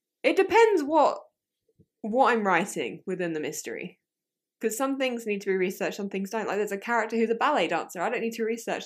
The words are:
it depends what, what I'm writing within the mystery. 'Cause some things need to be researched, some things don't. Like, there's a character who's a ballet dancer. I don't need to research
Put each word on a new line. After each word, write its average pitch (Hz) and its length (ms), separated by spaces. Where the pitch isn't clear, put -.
it 311 140
depends 392 460
what, 285 360
what 240 300
I'm 214 140
writing 170 600
within 180 260
the 156 80
mystery. 147 580
'Cause 220 160
some 269 200
things 247 300
need 202 140
to 196 80
be 190 80
researched, 185 400
some 202 120
things 196 220
don't. 220 160
Like, 196 120
there's 202 120
a 196 80
character 226 380
who's 226 140
a 233 40
ballet 226 320
dancer. 170 340
I 190 100
don't 226 100
need 226 140
to 226 100
research 220 420